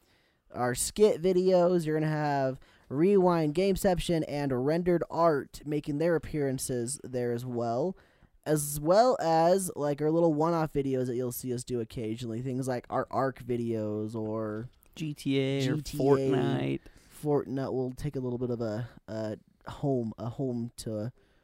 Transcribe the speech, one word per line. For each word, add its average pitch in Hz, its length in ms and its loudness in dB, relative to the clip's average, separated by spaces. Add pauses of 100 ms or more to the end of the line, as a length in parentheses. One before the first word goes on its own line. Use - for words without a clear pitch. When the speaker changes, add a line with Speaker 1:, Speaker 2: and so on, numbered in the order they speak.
(520)
Speaker 1:
our 123 220 0
skit 208 480 2
videos. 180 640 4
You're 156 120 0
gonna 156 120 0
have 143 480 0 (300)
Rewind, 170 680 4
Gameception, 180 720 2
and 135 380 -2
Rendered 170 440 2
Art 160 540 2
making 147 340 -4
their 165 180 2
appearances 135 880 -4
there 123 280 -4
as 120 140 -4
well. 120 500 -2 (500)
As 147 320 0
well 202 440 4
as, 165 520 4
like, 147 280 -2
our 151 80 2
little 165 240 4
one-off 160 380 0
videos 135 340 0
that 123 100 -2
you'll 123 160 -4
see 123 220 -6
us 123 100 -6
do 123 160 -4
occasionally. 113 640 -6
Things 131 260 -4
like 123 220 -4
our 127 200 -2
Ark 131 320 -2
videos 110 720 -2
or 110 540 -4 (280)
Speaker 2:
G 151 180 -6
T 135 260 -2
A 135 300 0
or 151 60 0
Speaker 1:
G 151 60 -4
T 147 160 -8
A. - 20 0
Speaker 2:
Fortnite. 139 800 2 (440)
Speaker 1:
Fortnite 135 480 0
will 127 200 -4
take 139 240 -8
a 139 40 -6
little 123 180 -4
bit 123 120 -4
of 117 100 -4
a, 110 260 -4 (220)
a 107 300 -6 (280)
home, 123 520 -4
a 110 100 -8
home 120 480 -6
to 107 340 -6 (340)